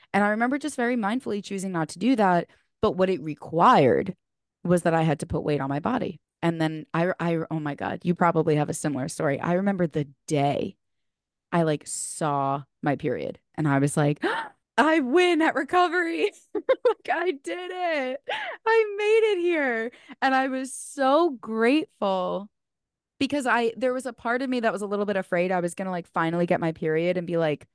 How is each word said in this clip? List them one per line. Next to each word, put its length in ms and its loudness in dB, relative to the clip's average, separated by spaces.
And 100 4
I 60 2
remember 300 0
just 160 -6
very 220 0
mindfully 460 -2
choosing 280 -6
not 180 -2
to 100 -16
do 180 2
that. 300 4
But 160 0
what 120 4
it 140 -2
required 920 4
was 200 2
that 100 2
I 100 2
had 180 0
to 40 -4
put 180 -4
weight 180 -2
on 80 -4
my 100 -4
body. 400 -4
And 180 0
then 320 -2
I, 260 0
I, 200 0
oh 100 -4
my 140 -4
God, 300 -6
you 100 0
probably 440 2
have 120 0
a 60 -6
similar 320 -4
story. 320 -2
I 140 -2
remember 340 0
the 200 -4
day 480 0
I, 120 2
like, 240 -2
saw 760 -4
my 120 0
period 440 -4
and 120 0
I 120 2
was 180 2
like, 260 2
<gasps> 540 -6
"I 220 4
win 420 2
at 140 0
recovery." 760 0
<laughs> 0 -
Like, 240 0
I 220 0
did 400 -10
it. 500 -4
I 300 4
made 340 4
it 80 0
here. 520 0
And 140 2
I 120 2
was 260 -6
so 580 2
grateful 1160 -2
because 260 -2
I, 320 2
there 160 0
was 120 -6
a 80 -8
part 280 -4
of 80 -4
me 120 -2
that 120 0
was 80 -6
a 60 -6
little 180 -2
bit 100 -2
afraid 360 0
I 100 2
was 140 -4
gonna, 160 -6
like, 160 -6
finally 380 0
get 140 0
my 140 0
period 440 0
and 100 -4
be 100 -2
like 380 -2